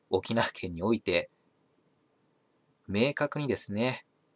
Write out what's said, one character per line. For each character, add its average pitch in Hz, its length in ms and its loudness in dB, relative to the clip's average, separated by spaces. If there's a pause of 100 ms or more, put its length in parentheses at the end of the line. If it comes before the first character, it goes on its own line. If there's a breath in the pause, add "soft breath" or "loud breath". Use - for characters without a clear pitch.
(120)
沖 92 240 2
縄 113 180 2
県 90 220 -8
に 82 80 -6
お 110 100 4
い 110 60 0
て 87 320 2 (1600)
明 113 280 2
確 147 240 -2
に 147 80 -4
で 110 80 2
す - 180 -2
ね、 123 320 -2 (300)